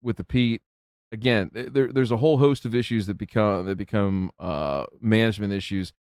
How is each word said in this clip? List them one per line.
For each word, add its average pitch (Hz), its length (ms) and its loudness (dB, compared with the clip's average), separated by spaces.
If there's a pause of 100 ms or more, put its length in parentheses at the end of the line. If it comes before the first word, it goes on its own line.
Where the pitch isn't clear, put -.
with 117 140 -4
the - 60 -12
peat, 120 380 0 (500)
again, 110 380 2
th-, 117 240 -10
there, 131 180 2
there's 131 200 2
a 120 60 2
whole 147 200 4
host 139 280 4
of 117 100 -4
issues 113 320 0
that 101 100 -6
become, 101 480 0
that 95 120 -4
become, 98 640 -2
uh, 73 460 -4 (160)
management 110 500 2
issues, 98 400 -4 (160)